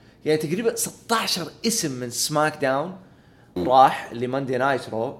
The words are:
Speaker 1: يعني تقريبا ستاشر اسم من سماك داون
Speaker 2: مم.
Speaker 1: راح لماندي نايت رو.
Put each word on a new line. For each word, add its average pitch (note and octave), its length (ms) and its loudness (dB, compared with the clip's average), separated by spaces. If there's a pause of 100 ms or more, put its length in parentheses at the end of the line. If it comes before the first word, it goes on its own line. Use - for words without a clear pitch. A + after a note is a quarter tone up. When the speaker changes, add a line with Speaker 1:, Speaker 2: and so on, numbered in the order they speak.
(240)
Speaker 1:
يعني D#3 140 2
تقريبا F3 360 -2
ستاشر - 760 -4 (160)
اسم F3 260 0
من B2 180 -8
سماك D3+ 460 0
داون C#3+ 400 -2 (600)
Speaker 2:
مم. - 120 -2
Speaker 1:
راح C3 440 6
لماندي B2 460 -2
نايت B2+ 300 0
رو. A2+ 320 -4